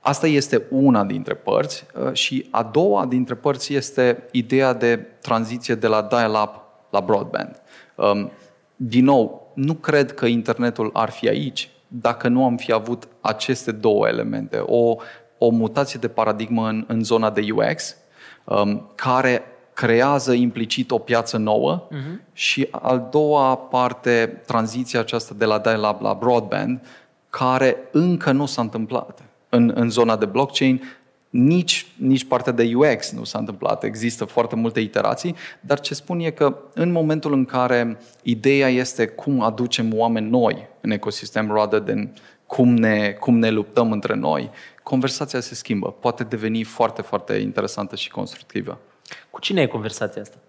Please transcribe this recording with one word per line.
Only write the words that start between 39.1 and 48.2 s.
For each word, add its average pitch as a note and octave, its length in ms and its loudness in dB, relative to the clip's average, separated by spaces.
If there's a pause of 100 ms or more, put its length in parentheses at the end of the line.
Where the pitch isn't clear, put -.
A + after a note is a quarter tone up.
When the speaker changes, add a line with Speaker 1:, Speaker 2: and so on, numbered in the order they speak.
Speaker 1:
aducem A2+ 540 -2
oameni A2 340 0
noi A2+ 380 2 (140)
în A2 100 -2
ecosistem G#2 600 -4
rather G#2+ 280 2
than G#2 340 -4 (320)
cum B2 280 4
ne, G#2+ 460 2
cum A#2+ 180 4
ne A2+ 120 4
luptăm A2 420 0
între G#2+ 240 -2
noi, D2+ 340 -2 (340)
conversația C3 560 -2
se A#2+ 160 -10
schimbă. - 440 -4
Poate A#2+ 240 -2
deveni A2 400 -4
foarte, - 380 -2
foarte - 320 -4
interesantă G#2 640 -4
și - 140 -8
constructivă. - 680 -10 (520)